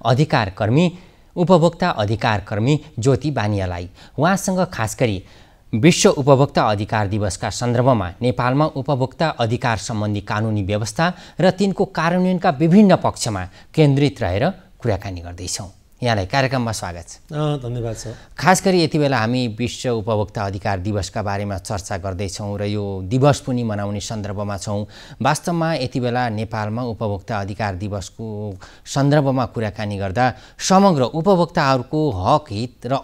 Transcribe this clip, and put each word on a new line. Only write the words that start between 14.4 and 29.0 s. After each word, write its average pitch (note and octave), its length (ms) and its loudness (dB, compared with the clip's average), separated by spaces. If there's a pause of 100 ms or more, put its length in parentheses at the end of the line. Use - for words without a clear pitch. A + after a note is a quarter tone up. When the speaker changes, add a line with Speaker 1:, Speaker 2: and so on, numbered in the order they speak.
Speaker 1:
कुराकानी F#2+ 720 -6
गर्दैछौँ। F2 460 -10 (360)
यहाँलाई A2 220 0
कार्यक्रममा B2+ 460 0
स्वागत F2 380 -10
छ। - 240 -18
Speaker 2:
अँ, D3 260 -4
धन्यवाद A#2+ 360 -6
छ। - 120 -12 (300)
Speaker 1:
खास F3+ 280 4
गरी F3+ 180 4
यति D#3 160 0
बेला C#3 200 2
हामी A#2+ 280 0
विश्व A2+ 420 -4
उपभोक्ता G#2+ 560 -2
अधिकार G2 340 -4
दिवसका G2+ 440 -4
बारेमा G2+ 340 -4
चर्चा G2 400 -6
गर्दैछौँ G2 600 -6
र G#2 40 -4
यो G2+ 400 -4
दिवस C3 360 2
पनि B2 240 -4
मनाउने G#2 360 -4
सन्दर्भमा G2+ 580 -6
छौँ। G#2 280 -4 (360)
वास्तवमा E3 520 0
यति C3 260 -4
बेला B2 300 0
नेपालमा A2 540 -4
उपभोक्ता G#2 580 -4
अधिकार G2+ 340 -4
दिवसको G#2 800 -8 (300)
सन्दर्भमा C#3 600 2